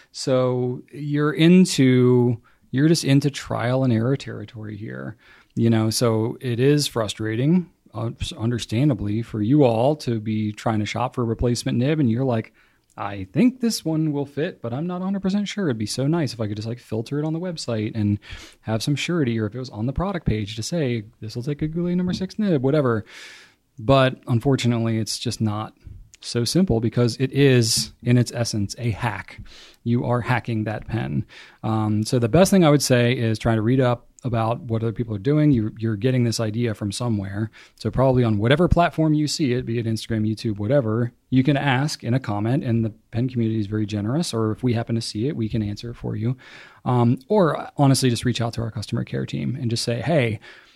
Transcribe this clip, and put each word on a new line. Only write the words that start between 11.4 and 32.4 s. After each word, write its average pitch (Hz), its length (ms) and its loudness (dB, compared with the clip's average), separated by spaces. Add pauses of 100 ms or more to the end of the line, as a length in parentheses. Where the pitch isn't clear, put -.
nib, 147 220 0
and 127 100 4
you're 120 160 0
like, 113 260 -2 (460)
"I 101 360 -8
think 254 260 2
this 226 260 -2
one 156 260 0
will 143 140 -4
fit, 143 380 -6
but 120 100 -6
I'm 156 140 -6
not 180 140 -6
a 185 40 -6
hundred 196 160 -4
percent 196 260 -2
sure. 202 200 -4
It'd 117 100 0
be 107 80 -4
so 131 220 -4
nice 160 260 0
if 113 80 -8
I 104 60 -4
could 104 80 -6
just, 107 120 -8
like, 120 120 -8
filter 123 400 -6
it 151 60 -2
on 160 80 -2
the 165 60 -4
website 123 540 -4
and 104 240 0 (440)
have 113 200 -4
some 147 140 -2
surety, 135 440 -2
or 107 60 -2
if 101 80 -6
it 127 60 -10
was 127 100 -12
on 107 160 -6
the 139 80 -4
product 185 320 -4
page 107 300 -2
to 110 80 -8
say, 123 400 -2 (160)
'This 123 160 -12
will 120 80 -8
take 147 180 -4
a 156 60 -4
Goulet 175 280 -2
number 180 180 0
six - 260 -6
nib,'" 175 240 2
whatever. 135 420 2 (720)
But 131 500 4
unfortunately, 117 720 2
it's - 220 -4
just - 200 -6
not 107 360 -4 (460)
so 120 240 -2
simple, 160 340 2
because 113 380 0
it 131 160 -2
is, 131 580 4 (100)
in 123 160 4
its 120 140 2
essence, 110 480 -4
a 120 120 -2
hack. 101 500 -6 (420)
You 120 220 0
are 120 160 0
hacking 113 420 -2
that 110 240 -6
pen. 135 380 -4 (380)
Um, 107 400 0
so 131 140 0
the 117 120 2
best 175 200 6